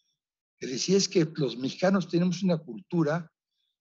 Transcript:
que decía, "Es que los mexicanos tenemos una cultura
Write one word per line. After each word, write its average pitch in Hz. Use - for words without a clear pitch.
que -
decía, 131
"Es 190
que 160
los 123
mexicanos 180
tenemos 180
una 175
cultura 160